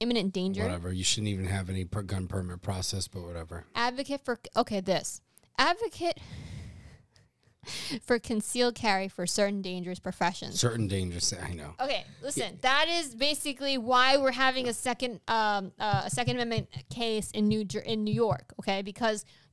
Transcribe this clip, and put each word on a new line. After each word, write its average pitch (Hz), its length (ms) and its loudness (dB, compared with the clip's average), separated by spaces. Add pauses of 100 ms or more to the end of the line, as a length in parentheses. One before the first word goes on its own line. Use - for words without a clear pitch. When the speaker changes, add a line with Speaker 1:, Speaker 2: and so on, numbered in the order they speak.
Speaker 1:
imminent 220 320 2
danger." 190 300 0
Speaker 2:
Whatever. 90 300 -2
You 92 120 -2
shouldn't 107 240 2
even 95 180 0
have 95 240 0
any 95 140 0
per-, 101 180 -4
gun 95 260 -2
permit 90 340 -4
process, 92 460 -4
but 92 140 -10
whatever. 85 520 -10
Speaker 1:
"Advocate 254 500 -2
for," 240 140 -2 (180)
okay, 220 240 2
this. 185 400 -2 (380)
"Advocate 339 640 2
<laughs> - 40 -16 (1700)
for 240 160 2
concealed 240 560 0
carry 196 340 2
for 185 180 -4
certain 202 360 2
dangerous 180 360 -6
professions." - 640 -2
Speaker 2:
Certain 117 260 2
dangerous, 92 460 0
I 87 220 -6
know. 78 260 -10
Speaker 1:
Okay, 254 240 -2 (180)
listen, 262 200 -4 (120)
Speaker 2:
Yeah. - 80 -16
Speaker 1:
that 285 260 4
is 330 260 0
basically 277 640 0
why 254 380 6
we're 269 160 6
having 254 360 2
a 233 40 0
second, 240 540 -2
um, 208 520 2
uh, 214 260 2
a - 60 -4
Second 240 260 0
Amendment 233 320 0 (220)
case 220 420 -2
in 208 160 4
New 214 160 4
Jer-, 202 160 -4
in 220 240 -2
New 214 100 2
York, 226 460 2
okay? 196 220 0
Because 208 420 -2 (280)